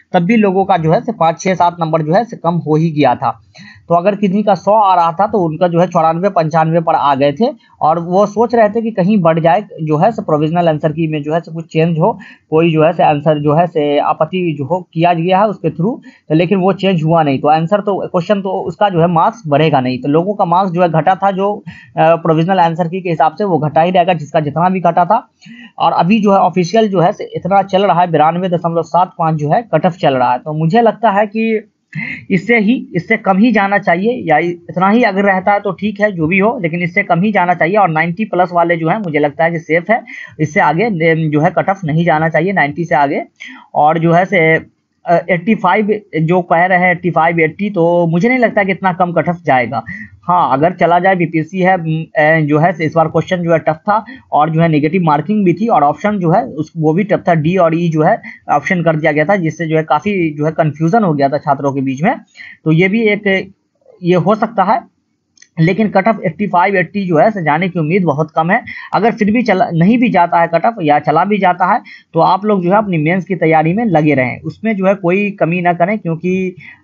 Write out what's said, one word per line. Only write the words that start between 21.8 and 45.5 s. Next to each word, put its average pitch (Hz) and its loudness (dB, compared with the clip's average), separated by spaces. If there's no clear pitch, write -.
अ, 160 4
provisional 165 0
answer 165 0
की 180 -8
के 180 -6
हिसाब 160 0
से 220 -4
वो 190 0
घटा 151 0
ही 175 2
रहेगा, 180 2
जिसका 156 -4
जितना 156 0
भी 185 -2
घटा 175 2
था। 214 0
और 170 2
अभी 180 2
जो 196 2
है 196 4
official 180 2
जो 190 -2
है 170 2
से - -8
इतना 185 0
चल 196 0
रहा 175 2
है, 180 0
बिरानवे 165 2
दशमलव 170 -2
सात 175 0
पाँच 160 0
जो 147 -2
है 208 2
कट 156 2
ऑफ 175 -2
चल 143 0
रहा 123 2
है। 127 -2
तो 151 -10
मुझे 160 2
लगता 220 2
है 202 0
कि 220 -4
इससे 226 0
ही, 208 2
इससे 175 -2
कम 190 0
ही 233 4
जाना 202 2
चाहिए, 185 0
या 156 2
इतना 175 -2
ही 233 4
अगर 202 0
रहता 196 0
है 202 2
तो 202 -4
ठीक 202 -6
है 208 0
जो 165 -2
भी 190 0
हो, 226 0
लेकिन 170 -4
इससे 175 -2
कम 170 0
ही 214 0
जाना 180 2
चाहिए। 170 0
और 202 4
नाइंटी 165 -2
प्लस 180 0
वाले 170 2
जो 160 -2
है 202 -2
मुझे 160 -2
लगता 147 0
है 170 0
कि 170 -4
सेफ 165 -2
है, 240 0
इससे 156 -2
आगे, 160 2
अम, 160 0
जो 147 0
है 175 0
कट 165 -2
ऑफ 190 -4
नहीं 165 0
जाना 160 2
चाहिए 165 -2
नाइंटी 160 -2
से 165 -2
आगे। 151 0
और 151 2
जो 165 2
है 175 2
से, 160 0
अ, 170 2
एटी 185 0